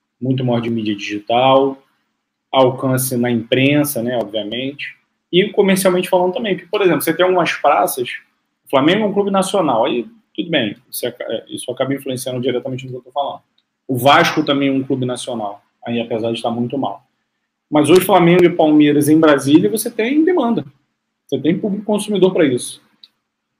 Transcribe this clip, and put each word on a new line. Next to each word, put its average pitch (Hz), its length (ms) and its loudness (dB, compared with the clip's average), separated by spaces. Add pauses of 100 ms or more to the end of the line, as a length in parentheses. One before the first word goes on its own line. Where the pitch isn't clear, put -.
(200)
muito 131 240 -2
maior 120 160 0
de 113 100 -4
mídia 107 240 -4
digital, 131 880 0 (680)
alcance 131 680 0
na 120 120 0
imprensa, 131 720 0
né, 123 140 -4
obviamente, 110 800 -8 (340)
e 190 200 2
comercialmente 190 580 2
falando 180 240 0
também, 214 220 -4
porque, - 160 -10
por 208 100 -2
exemplo, 170 220 2
você 165 100 0
tem 165 120 0
algumas 180 280 0
praças, 151 560 0 (560)
o - 60 -20
Flamengo 160 320 2
é 214 40 0
um 190 60 -4
clube 202 180 -2
nacional, 185 540 0
aí 120 220 -4 (280)
tudo 170 140 -8
bem, 123 280 -2 (140)
isso - 160 -8
aca-, - 220 -10
é, 113 200 -8
isso - 220 -12
acaba 127 220 -4
influenciando 127 480 -8
diretamente 127 460 -6
no 127 60 -14
que 123 60 -12
eu - 40 -18
tô - 80 -20
falando. 139 300 -8 (460)
O 135 100 -4
Vasco 151 480 2
também 139 240 0
é 135 40 0
um 135 100 -2
clube 131 220 -4
nacional, 117 580 -8 (220)
aí 120 160 -4
apesar 113 300 -4
de 117 80 -6
estar 120 120 -4
muito 120 280 -4
mal. 104 260 -8 (680)
Mas 147 200 2
hoje 180 160 6
Flamengo 180 380 6
e 170 60 6
Palmeiras 151 580 4
em 156 120 4
Brasília, 151 480 4
você 220 220 -4
tem 269 340 0
demanda, 240 400 0 (600)
você 135 120 -4
tem 156 200 0
público 202 260 -6
consumidor 202 480 0
pra 180 120 2
isso. 123 360 -4 (800)